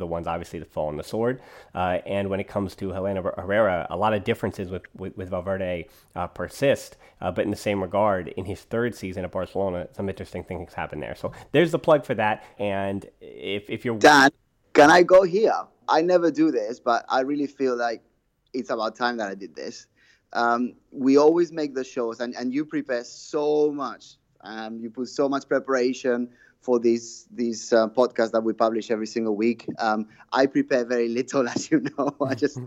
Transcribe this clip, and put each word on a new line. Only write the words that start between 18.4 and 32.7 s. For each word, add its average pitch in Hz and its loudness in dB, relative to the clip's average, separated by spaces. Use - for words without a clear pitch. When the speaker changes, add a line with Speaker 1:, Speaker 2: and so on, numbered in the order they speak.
Speaker 2:
it's 131 -6
about 110 -4
time 120 -2
that 104 -4
I 98 -8
did 95 -14
this. 78 -14
Um, 120 0
we 135 4
always 160 6
make 151 -6
the 131 -4
shows, 113 -6
and, 120 -6
and 123 -4
you 151 -2
prepare 135 -6
so 151 0
much. 127 -10
Um, 110 -10
you 117 -10
put 120 -8
so 139 0
much 135 -4
preparation 127 0
for 123 2
these, 117 0
these, 117 -6
uh, 113 6
podcasts 117 2
that 113 0
we 113 0
publish 113 0
every 110 -2
single 113 -2
week. 113 0
Um, 107 0
I 135 4
prepare 139 0
very 120 0
little, 123 -2
<laughs> 123 -6
as - -6
you 156 4
know. 139 -4
I 135 -4
just 139 -2